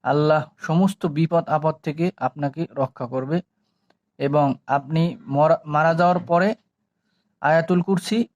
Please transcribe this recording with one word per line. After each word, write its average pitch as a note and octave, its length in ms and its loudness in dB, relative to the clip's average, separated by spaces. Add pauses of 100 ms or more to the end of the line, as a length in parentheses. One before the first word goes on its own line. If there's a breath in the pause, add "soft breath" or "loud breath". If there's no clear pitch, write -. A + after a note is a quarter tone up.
আল্লাহ D3 440 2 (120)
সমস্ত F3+ 480 0
বিপদ D#3+ 420 0
আপদ D#3 260 0
থেকে D#3+ 420 -4
আপনাকে C#3+ 540 -6
রক্ষা C3 360 -6
করবে C3 340 -4 (800)
এবং C#3 360 2 (120)
আপনি D3+ 500 0 (100)
মরা-, D3+ 380 2
মারা D#3 300 2
যাওয়ার F3 240 2
পরে F3+ 360 0 (840)
আয়াতুল E3 420 2
কুরসি G3+ 540 -2